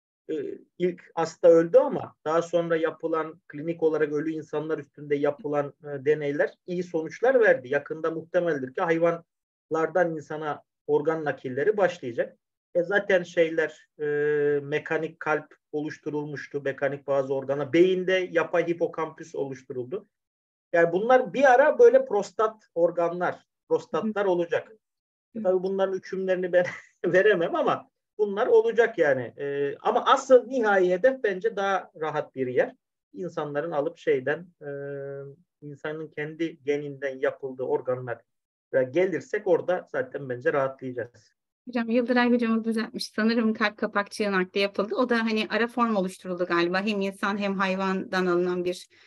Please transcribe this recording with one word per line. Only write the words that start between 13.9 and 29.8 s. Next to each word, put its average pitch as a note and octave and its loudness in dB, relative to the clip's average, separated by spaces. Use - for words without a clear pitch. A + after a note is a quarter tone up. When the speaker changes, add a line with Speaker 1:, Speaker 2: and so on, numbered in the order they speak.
Speaker 1:
e, D3+ -4
mekanik D3+ -4
kalp D3+ -4
oluşturulmuştu, D3 -8
mekanik C#3 -4
bazı C#3 0
organa. C3+ -4
Beyinde F#3 2
yapay E3 0
hipokampüs E3 -6
oluşturuldu. C3+ -8
Yani E3+ 4
bunlar A3+ 4
bir C4 6
ara C4+ 6
böyle B3 8
prostat G#3 -2
organlar, E3+ 0
prostatlar G3 -2
Speaker 2:
Hı. F#3+ 2
Speaker 1:
olacak. E3+ -2
Speaker 2:
Hı. A3 -8
Speaker 1:
Tabii F#3 2
bunların F#3+ -2
hükümlerini F#3 -4
ben F3+ 4
<laughs> - -12
veremem F#3 4
ama B3+ -2
bunlar G#3 0
olacak A3+ 4
yani. C3 2
E, C#3+ -4
ama - -2